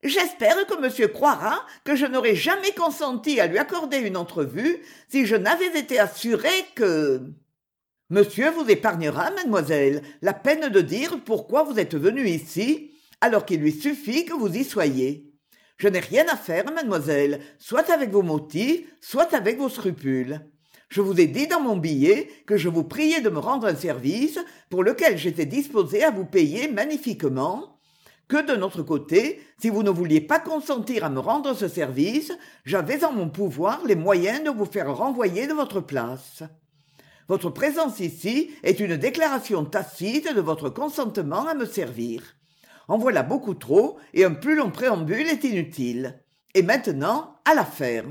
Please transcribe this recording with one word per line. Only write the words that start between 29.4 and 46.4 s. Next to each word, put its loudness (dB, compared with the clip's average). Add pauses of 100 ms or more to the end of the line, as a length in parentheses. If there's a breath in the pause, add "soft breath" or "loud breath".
si 0
vous 0
ne 4
vouliez 4
pas 2
consentir -4
à -2
me -2
rendre 0
ce -4
service, -2 (320 loud breath)
j'avais -2
en 2
mon -2
pouvoir -2
les 4
moyens 2
de 0
vous -2
faire -4
renvoyer 0
de -2
votre -2
place. -8 (840 soft breath)
Votre -2
présence -2
ici -4 (120)
est 2
une 0
déclaration 0
tacite -4
de 2
votre -2
consentement -4
à -2
me -4
servir. -8 (500 soft breath)
En 0
voilà 2
beaucoup -2
trop, 2 (140)
et 6
un 2
plus 0
long 0
préambule -2
est -2
inutile. -4 (300)